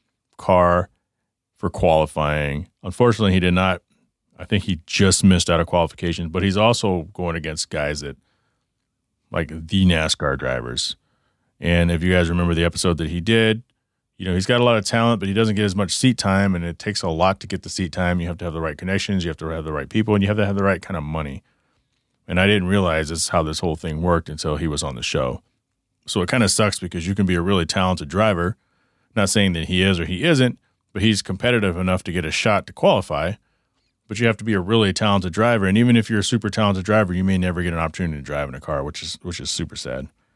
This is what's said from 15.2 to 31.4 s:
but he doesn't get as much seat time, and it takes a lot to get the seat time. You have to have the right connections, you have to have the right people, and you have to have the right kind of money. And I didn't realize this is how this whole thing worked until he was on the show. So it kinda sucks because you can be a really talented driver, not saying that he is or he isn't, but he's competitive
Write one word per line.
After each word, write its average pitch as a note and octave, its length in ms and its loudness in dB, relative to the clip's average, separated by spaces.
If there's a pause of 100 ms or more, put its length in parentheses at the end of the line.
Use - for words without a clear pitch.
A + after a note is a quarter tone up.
but G2 80 -4
he G2 40 -4
doesn't A2 220 2
get G#2+ 80 0
as F#2+ 120 0
much G2 200 -2
seat B2+ 220 2
time, G2 360 2
and E2+ 120 -4
it E2+ 140 -8
takes - 220 -6
a F2+ 80 -4
lot F2 320 0
to G2 60 -14
get F#2 160 -8
the G2 60 -14
seat F#2 240 -4
time. F2 260 0
You E2+ 80 -4
have E2+ 120 -8
to F2 60 -10
have E2 80 -6
the E2 60 -6
right D#2+ 180 -6
connections, F#2+ 460 -2
you E2+ 60 -4
have D2+ 80 -8
to E2 100 -8
have D#2+ 160 -6
the D#2 80 -8
right C#2+ 160 -6
people, A2 280 0
and G2+ 60 2
you G2 60 2
have G#2 100 0
to G#2 80 0
have G2 120 -2
the G2 60 0
right F#2+ 180 0
kind - 160 -8
of D2+ 60 -6
money. D2+ 400 -6 (840)
And F2 100 -2
I F#2+ 100 4
didn't G2+ 200 2
realize F2 400 2
this E2 120 -6
is - 100 -4
how E2+ 140 2
this D#2 160 -4
whole E2 180 -2
thing D#2+ 240 -6
worked E2+ 280 0
until D2+ 280 -6
he E2 100 -4
was D2 160 -4
on C#2 120 -8
the A#1 80 -10
show. B1+ 400 -4 (640)
So G2+ 140 -2
it F2+ 80 -2
kinda A#2 200 2
sucks G#2 300 0
because F2 280 -8
you G2 80 -2
can G2+ 100 2
be F2+ 100 0
a E2+ 60 0
really F2+ 260 0
talented F2+ 420 -2
driver, F#2 480 0 (580)
not G2+ 140 0
saying G2 240 2
that E2 160 -4
he F#2 120 0
is F#2+ 180 2
or E2 60 -4
he C3+ 180 -4
isn't, C3 360 2 (320)
but G2 120 -4
he's G#2+ 180 2
competitive G2 560 -2